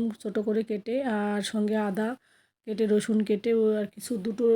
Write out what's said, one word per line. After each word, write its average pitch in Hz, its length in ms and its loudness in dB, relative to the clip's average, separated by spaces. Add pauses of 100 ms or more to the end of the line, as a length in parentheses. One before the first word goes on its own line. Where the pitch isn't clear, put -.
(100)
ছোটো 214 320 -4
করে 220 200 0
কেটে, 220 400 -4
আর 208 400 0
সঙ্গে 208 340 0
আদা 214 320 -2 (580)
কেটে, 220 200 0
রসুন 208 380 2
কেটে, 214 300 0
ও 226 80 4 (120)
আর 208 120 -2
কিছু - 320 -10
দুটো 226 380 -2